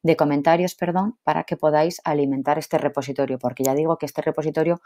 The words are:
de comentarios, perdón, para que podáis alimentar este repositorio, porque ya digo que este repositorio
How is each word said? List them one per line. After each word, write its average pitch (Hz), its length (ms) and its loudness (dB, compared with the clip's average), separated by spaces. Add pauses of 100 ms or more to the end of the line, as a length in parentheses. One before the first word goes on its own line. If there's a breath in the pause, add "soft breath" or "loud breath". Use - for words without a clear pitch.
de 160 140 4
comentarios, 160 580 2
perdón, 185 500 -2
para 156 200 0
que - 140 -6
podáis 156 480 2
alimentar 143 520 0
este - 200 -4
repositorio, 139 600 -2
porque 127 260 -4
ya 135 120 2
digo 160 220 0
que - 80 -6
este 151 160 -8
repositorio 156 640 -2